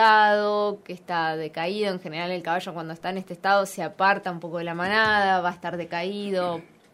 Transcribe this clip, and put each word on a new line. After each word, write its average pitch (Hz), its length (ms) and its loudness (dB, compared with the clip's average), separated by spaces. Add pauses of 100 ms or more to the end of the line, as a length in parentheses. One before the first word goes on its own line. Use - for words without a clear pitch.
apartado, 208 800 4
que - 100 -12
está 165 440 -4
decaído. 175 560 -4
En 180 60 -6
general 175 320 -8
el 180 120 -6
caballo 180 300 -4
cuando 160 200 -10
está 170 180 -10
en 190 60 -6
este 185 160 -10
estado 196 320 2
se 196 160 -8
aparta 190 500 0
un 170 100 -10
poco 170 160 -8
de 170 80 -6
la 170 80 -6
manada, 196 680 2
va 175 80 0
a 175 40 -2
estar 175 240 -8
decaído, 180 840 -4 (320)